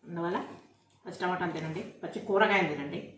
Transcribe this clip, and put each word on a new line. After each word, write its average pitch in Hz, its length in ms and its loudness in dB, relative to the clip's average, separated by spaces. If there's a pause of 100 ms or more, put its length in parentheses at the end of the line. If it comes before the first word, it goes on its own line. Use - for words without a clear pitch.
అందువల్ల 170 340 -4 (640)
పచ్చి - 180 -10
టమాటాలు 180 360 0
తినండి, 170 260 -6 (180)
పచ్చి 175 160 -6 (100)
కూరగాయలు 196 440 6
తినండి 147 280 -4 (180)